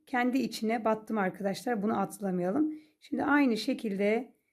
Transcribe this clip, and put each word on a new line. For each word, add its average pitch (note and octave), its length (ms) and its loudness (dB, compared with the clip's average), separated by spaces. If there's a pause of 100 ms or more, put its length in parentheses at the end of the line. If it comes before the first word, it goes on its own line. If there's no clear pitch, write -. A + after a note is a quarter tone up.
kendi B3 320 0
içine A3 460 -2
battım A3 340 0
arkadaşlar. G3 640 -2
Bunu A3 180 0
atlamayalım. G3 720 0 (260)
Şimdi - 240 -4
aynı C#4 320 4
şekilde G#3+ 840 -2 (120)